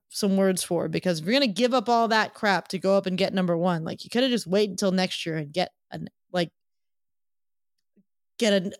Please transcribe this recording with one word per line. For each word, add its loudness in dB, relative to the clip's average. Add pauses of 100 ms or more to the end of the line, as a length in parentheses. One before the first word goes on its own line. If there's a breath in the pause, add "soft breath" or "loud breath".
(100)
some 0
words 2
for, -2
because -2
if -8
you're -2
gonna 4
give 0
up 0
all 4
that 0
crap 0
to -6
go 2
up -2
and -2
get 0
number 2
one, 0
like, -10
you -20
coulda 2
just -2
waited 0
until 0
next -2
year -4
and -6
get -2 (200)
an, -12 (240)
like, -2 (1900)
get 2
an, 0